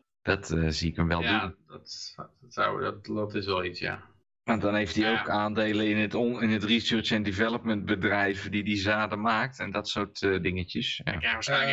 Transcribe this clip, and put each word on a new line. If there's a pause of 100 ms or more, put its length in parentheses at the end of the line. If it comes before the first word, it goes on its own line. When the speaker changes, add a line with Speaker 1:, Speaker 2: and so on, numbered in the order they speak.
(220)
Speaker 1:
Dat,
eh,
zie
ik
hem
wel
Speaker 2:
Ja,
Speaker 1:
doen. (120)
Speaker 2:
dat, (260)
dat
zou,
dat,
dat
is
wel
iets,
ja. (360)
Speaker 1:
Want
dan
heeft
hij
Speaker 2:
Ja.
Speaker 1:
ook
aandelen
in
het
on-,
in
het
research
and
development
bedrijf
die
die
zaden
maakt
en
dat
soort,
eh,
dingetjes.
Ja.
Speaker 2:
Hij
krijgt
waarschijnlijk